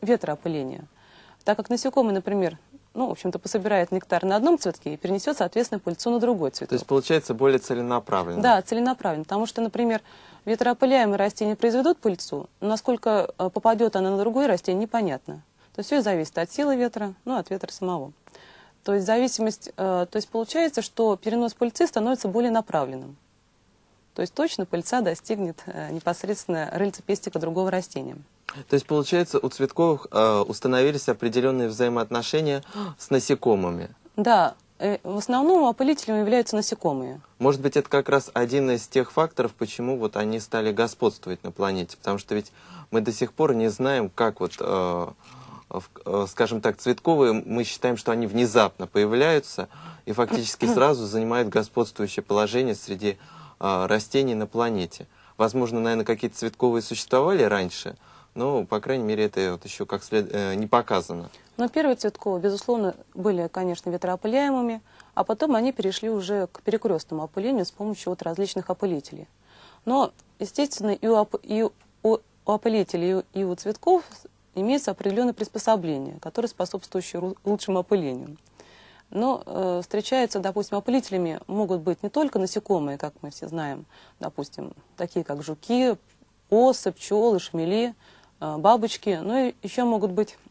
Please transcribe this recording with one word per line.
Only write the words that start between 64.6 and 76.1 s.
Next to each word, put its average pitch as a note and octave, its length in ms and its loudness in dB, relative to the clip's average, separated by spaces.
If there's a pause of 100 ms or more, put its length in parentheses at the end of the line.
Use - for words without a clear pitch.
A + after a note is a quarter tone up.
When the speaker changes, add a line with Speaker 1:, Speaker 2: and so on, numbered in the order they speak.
Speaker 1:
а - 80 2
потом B3 320 0
они A#3+ 160 2
перешли G3 380 -4
уже G3 420 -2
к - 100 -20
перекрестному E3 640 -2
опылению G3 420 -2
с - 60 -6
помощью G3+ 400 -6
вот F3+ 100 -6
различных F3+ 480 -4
опылителей. D#3 580 -4 (580)
Но, B3+ 260 2 (280)
естественно, G#3+ 520 -2
и G3+ 160 -2
у A3+ 80 6
оп-, G#3 260 2
и G#3+ 220 -2
у, G#3+ 80 0 (320)
у - 480 0
опылителей, G3+ 580 0
и F#3+ 60 2
у, F#3+ 80 -2 (100)
и G3 100 -2
у F3+ 120 -2
цветков E4 480 2 (500)
имеется A#3 380 0
определенное A3+ 420 0
приспособление, F3 880 -2